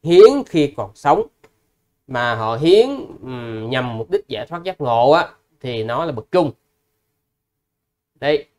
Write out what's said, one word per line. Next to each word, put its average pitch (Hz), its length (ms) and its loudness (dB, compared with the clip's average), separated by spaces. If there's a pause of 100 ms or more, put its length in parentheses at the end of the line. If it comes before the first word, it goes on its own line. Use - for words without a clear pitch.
hiến 214 420 6
khi 147 320 -2
còn 107 180 -10
sống 180 320 0 (800)
mà 120 280 -2
họ 113 220 -4
hiến, 190 300 4 (340)
ừm, 117 480 -10
nhằm 123 280 -6
mục 113 140 -10
đích 208 160 -4
giải 110 200 -10
thoát 170 160 -12
giác 185 180 -10
ngộ 120 300 2
á, 165 160 2 (340)
thì 120 220 -8
nó 120 220 -4
là 160 60 -8
bậc 110 200 -12
trung. 165 200 0 (1700)
Đây. - 260 -2 (140)